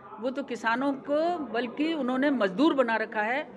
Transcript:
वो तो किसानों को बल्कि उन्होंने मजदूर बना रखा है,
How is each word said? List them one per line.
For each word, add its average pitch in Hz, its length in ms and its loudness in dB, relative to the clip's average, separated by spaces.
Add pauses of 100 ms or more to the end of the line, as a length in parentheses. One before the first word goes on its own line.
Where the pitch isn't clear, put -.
(200)
वो 233 100 -2
तो 262 140 -4
किसानों 247 500 0
को 302 440 0
बल्कि 254 560 -2
उन्होंने 262 380 2
मजदूर 233 420 4
बना 240 220 2
रखा 214 260 -2
है, 262 360 -2